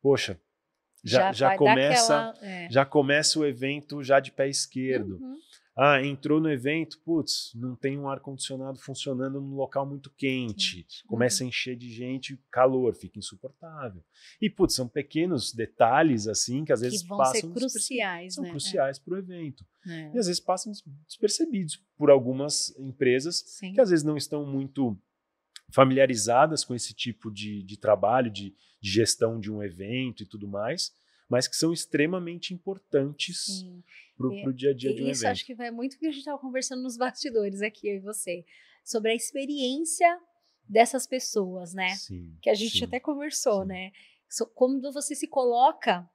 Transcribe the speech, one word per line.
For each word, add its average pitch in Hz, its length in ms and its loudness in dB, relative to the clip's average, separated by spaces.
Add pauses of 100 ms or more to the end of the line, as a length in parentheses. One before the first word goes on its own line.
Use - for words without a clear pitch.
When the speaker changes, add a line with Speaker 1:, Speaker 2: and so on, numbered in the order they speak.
Speaker 1:
Poxa, 127 360 2 (640)
já, 120 180 4
Speaker 2:
Já 185 120 4
Speaker 1:
já 131 160 2
Speaker 2:
vai 196 100 4
dar 151 60 6
Speaker 1:
começa, 220 680 6
Speaker 2:
aquela, - 160 -18
é. 175 240 -10
Speaker 1:
já 135 140 6
começa 147 540 4
o 151 80 2
evento 143 560 -4
já 135 180 6
de 131 120 -12
pé 139 160 0
esquerdo. 127 680 -4
Speaker 2:
Uhum. 262 200 -14 (360)
Speaker 1:
Ah, 135 300 6
entrou 147 380 0
no 160 100 0
evento, 151 540 -4
putz, - 480 -4
não 123 200 -8
tem 139 240 -4
um 139 80 -8
ar-condicionado 135 720 -10
funcionando 135 600 -6
num 139 140 -10
local 139 340 -4
muito 139 220 -12
quente. 117 720 -4
Speaker 2:
Quente. - 240 -20
Speaker 1:
Começa 120 360 0
Speaker 2:
Uhum. 127 40 -4
Speaker 1:
a - 20 -8
encher 127 260 -6
de 120 160 -14
gente, 127 480 -8 (120)
calor, 127 440 4
fica - 240 -14
insuportável. 117 840 -14 (400)
E, 165 80 2
putz, - 240 2
são 127 120 -2
pequenos 151 680 -2
detalhes, 117 760 4
assim, 127 380 -2
que 156 60 4
às 110 80 4
Speaker 2:
Que 120 60 0
Speaker 1:
vezes 175 160 -2
Speaker 2:
vão 196 160 -8
ser - 60 4
Speaker 1:
passam 214 280 2
desperce-, 247 240 -4
Speaker 2:
cruciais, 185 580 -4
Speaker 1:
são 285 80 -8
Speaker 2:
né? 175 60 -6
É. 170 40 -10
Speaker 1:
cruciais 139 460 0
pro 175 180 -6
evento. 180 480 -10 (240)
Speaker 2:
É. 160 260 -10
Speaker 1:
E 240 40 0
às 214 80 0
vezes 175 140 -2
passam 185 300 -2
des-, 202 140 -14 (220)
despercebidos 208 760 -2 (140)
por 143 140 6
algumas 135 680 4
empresas 135 580 0 (100)
Speaker 2:
Sim. 190 260 -14
Speaker 1:
que 202 80 4
às 233 80 6
vezes 165 160 4
não 151 140 0
estão 147 260 -6
muito 135 540 -2 (760)
familiarizadas 131 920 6
com 127 100 -6
esse 113 180 -8
tipo 110 380 -8
de, 104 320 -8
de 98 160 -14
trabalho, 107 520 4
de, 98 200 -10 (300)
de 98 100 -8
gestão 113 480 2
de 104 120 -8
um 104 120 -8
evento 107 600 -8
e 95 40 -14
tudo 104 220 -14
mais, 110 440 -4 (360)
mas 123 180 2
que - 100 -8
são 165 160 2
extremamente 170 800 -2
importantes 175 920 -4
Speaker 2:
Sim. 185 380 -10 (340)
Speaker 1:
pro, 127 180 -4
Speaker 2:
É, 196 80 -10
Speaker 1:
pro 135 100 -4
dia 131 180 0
a 135 40 2
dia 127 180 -4
de - 100 -4
um 135 40 -2
Speaker 2:
e 135 40 0
isso 240 120 -4
Speaker 1:
evento. 247 100 2
Speaker 2:
acho - 140 -6
que 254 80 -12
vai 233 160 -8
muito 247 280 -8
que 311 80 -4
a 320 40 0
gente 277 140 -10
tava 285 140 -8
conversando 254 440 -6
nos 254 140 -6
bastidores 226 640 -2
aqui, 208 260 -6
eu 202 80 -4
e 190 40 -8
você, 190 440 -8 (400)
sobre 220 280 0
a - 20 4
experiência 285 1040 0 (500)
dessas 233 380 4
pessoas, 185 680 -4
né? 185 180 -2
Speaker 1:
Sim, 90 520 -10
Speaker 2:
Que - 80 4
a 214 40 8
gente 214 240 -2
Speaker 1:
sim, 247 60 0
Speaker 2:
até 247 140 -6
conversou, 277 640 -2
Speaker 1:
sim. 190 60 -4
Speaker 2:
né? 185 240 -10 (360)
So-, - 260 -4
quando 262 380 0
você 285 220 -6
se 302 140 -8
coloca 247 880 2